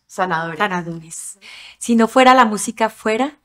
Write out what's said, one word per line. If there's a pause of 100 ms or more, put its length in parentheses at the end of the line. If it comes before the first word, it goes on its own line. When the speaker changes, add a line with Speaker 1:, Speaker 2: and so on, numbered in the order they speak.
Speaker 1:
sanadores.
Speaker 2:
Sanadores. (380)
Si
no
fuera
la
música,
¿fuera?